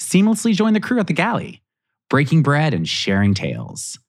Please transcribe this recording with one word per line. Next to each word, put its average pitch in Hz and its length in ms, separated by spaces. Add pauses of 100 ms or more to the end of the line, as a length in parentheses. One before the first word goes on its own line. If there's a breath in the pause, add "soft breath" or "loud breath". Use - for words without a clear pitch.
seamlessly 214 540
join 214 180
the 214 80
crew - 180
at 202 80
the 185 60
galley, 175 500 (480)
breaking 147 320
bread 143 320
and 82 140
sharing 101 460
tales. 64 640 (100)